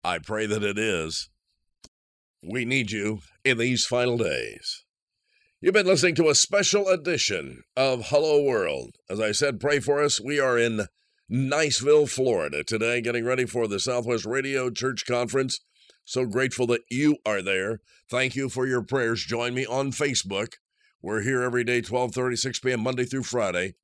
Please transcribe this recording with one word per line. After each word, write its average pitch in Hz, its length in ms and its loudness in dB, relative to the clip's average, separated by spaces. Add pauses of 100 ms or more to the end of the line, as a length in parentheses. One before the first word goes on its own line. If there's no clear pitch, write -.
I 87 160 -2
pray 107 280 -4
that 104 160 -2
it 101 160 -2
is. 87 520 -2 (1120)
We 113 220 -4
need 123 260 0
you 107 300 -4 (240)
in 127 140 2
these 120 280 0
final 123 320 0
days. 64 640 -4 (760)
You've 190 140 2
been 202 120 4
listening 175 300 4
to 160 120 4
a 143 60 4
special 202 540 2
edition 120 760 -2 (120)
of 127 340 0
Hello 147 340 4
World. 87 540 -2 (120)
As 98 120 -6
I 107 120 0
said, 135 280 -2
pray 143 200 2
for 143 220 2
us. 143 180 2
We 143 180 -2
are 127 200 4
in 110 280 2 (460)
Niceville, 143 800 4
Florida 82 520 0
today, 117 380 0
getting 117 240 -2
ready 127 220 0
for 117 200 -2
the 101 140 -2
Southwest 120 460 -2
Radio 131 440 -2
Church 123 360 -4
Conference. 123 540 0 (440)
So 127 220 -2
grateful 127 400 0
that 117 240 0
you 147 340 4
are 104 160 0
there. 95 380 -2 (320)
Thank 127 260 -2
you 135 140 -2
for 131 160 -2
your 127 160 0
prayers. 117 420 0
Join 120 300 -2
me 127 100 -2
on 131 280 -2
Facebook. 110 640 -2 (460)
We're 107 220 -2
here 127 200 0
every 123 220 0
day, 120 160 2
twelve 120 320 -2
thirty, 127 240 -2
six 123 220 -4
P 127 140 0
M, 117 80 -2
Monday 123 260 -2
through 135 160 -4
Friday. 95 600 -2